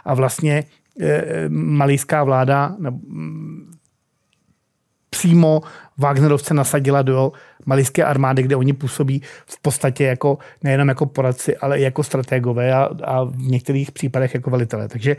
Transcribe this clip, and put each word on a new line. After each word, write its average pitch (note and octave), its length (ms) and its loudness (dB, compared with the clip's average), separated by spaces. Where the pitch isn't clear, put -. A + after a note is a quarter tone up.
a C#3 100 -2
vlastně, D3 500 0
eh, D#3+ 480 -2
malijská D3 760 0
vláda, C#3 540 2
nebo, C3+ 280 -8
mm, D#3 680 -12
přímo E3 500 6
Wagnerovce C#3+ 560 2
nasadila C#3 480 2
do C3 300 2
malijské C3+ 380 2
armády, C3 380 2
kde C3+ 140 0
oni C3 160 2
působí C3+ 500 -4
v - 160 -18
podstatě C#3 420 -2
jako, C3+ 340 0
nejenom C#3 260 2
jako C3+ 180 0
poradci, C3 500 -2
ale C#3+ 220 -2
i C#3 40 0
jako C3+ 200 0
strategové B2+ 720 -2
a, C3+ 140 2
a C3 200 -2
v B2+ 120 -6
některých C3 560 -2
případech C3 420 -2
jako B2 160 -6
velitelé. A2+ 380 -2
Takže B2 300 -2